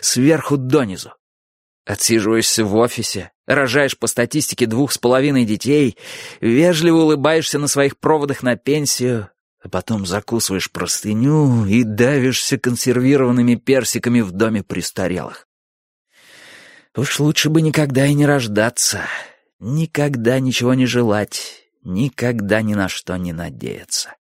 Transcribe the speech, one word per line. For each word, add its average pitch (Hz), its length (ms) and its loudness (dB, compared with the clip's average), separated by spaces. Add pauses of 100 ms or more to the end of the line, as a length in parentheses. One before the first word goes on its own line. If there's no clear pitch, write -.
сверху 143 560 2
донизу. 127 560 -2 (720)
Отсиживаешься 113 800 0
в 101 120 -2
офисе, 110 560 -2 (160)
рожаешь 135 500 0
по - 80 -6
статистике 120 640 -2
двух 123 240 0
с - 80 -6
половиной 131 460 2
детей, 117 520 0 (420)
вежливо 160 580 4
улыбаешься 156 600 2
на 143 100 -4
своих 139 300 0
проводах 143 460 0
на 123 120 0
пенсию, 127 720 -2 (340)
а 95 60 -16
потом 98 360 -4
закусываешь 95 640 -4
простыню 117 920 0
и 110 180 2
давишься 123 760 0
консервированными 123 960 2
персиками 120 640 0
в 95 100 -4
доме 107 300 0
престарелых. 90 840 -6 (1500)
Уж 127 240 -2
лучше 151 300 2
бы 160 120 4
никогда 143 440 2
и 147 80 4
не 147 140 2
рождаться, 110 800 0 (540)
никогда 135 800 0
ничего 127 360 0
не 131 100 2
желать, 113 800 -2 (200)
никогда 110 800 -2
ни 107 140 -2
на 98 120 0
что - 300 -8
не 90 160 -6
надеяться. 64 800 -10 (140)